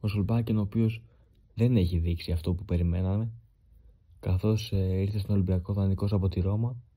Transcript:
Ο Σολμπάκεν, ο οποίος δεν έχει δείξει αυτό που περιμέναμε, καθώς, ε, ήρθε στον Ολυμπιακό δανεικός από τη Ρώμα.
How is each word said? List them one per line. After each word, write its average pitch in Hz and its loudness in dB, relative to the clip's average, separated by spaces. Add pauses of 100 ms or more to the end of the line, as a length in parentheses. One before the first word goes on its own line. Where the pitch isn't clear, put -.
Ο 107 -2
Σολμπάκεν, 110 0
ο 107 2
οποίος 110 0 (520)
δεν 120 4
έχει 87 2
δείξει 85 -2
αυτό 85 0
που 85 -8
περιμέναμε, 92 0 (880)
καθώς, 104 0
ε, 95 0
ήρθε 101 0
στον 98 -2
Ολυμπιακό 92 0
δανεικός 98 0
από 95 2
τη 90 -2
Ρώμα. 107 -2 (200)